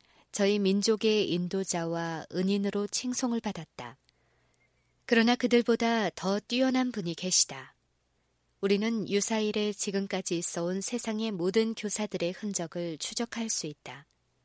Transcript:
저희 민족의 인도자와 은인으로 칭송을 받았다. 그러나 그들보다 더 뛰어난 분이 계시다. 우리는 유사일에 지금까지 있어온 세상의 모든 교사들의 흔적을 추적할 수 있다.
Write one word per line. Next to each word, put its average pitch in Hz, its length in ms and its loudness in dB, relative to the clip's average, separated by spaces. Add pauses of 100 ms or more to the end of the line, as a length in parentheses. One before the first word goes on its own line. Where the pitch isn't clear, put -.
(320)
저희 208 280 4
민족의 202 720 4
인도자와 170 1000 -2
은인으로 202 560 0
칭송을 247 520 -2
받았다. 156 580 -8 (1080)
그러나 233 300 6
그들보다 233 760 2
더 196 280 0
뛰어난 254 520 2
분이 170 240 -4
계시다. 139 600 -2 (840)
우리는 202 480 2
유사일에 208 640 0
지금까지 196 640 -2
있어온 175 420 -2
세상의 220 520 -2
모든 196 420 0
교사들의 190 600 -4
흔적을 175 640 -6
추적할 233 500 -4
수 - 160 -2
있다. 143 400 -14 (400)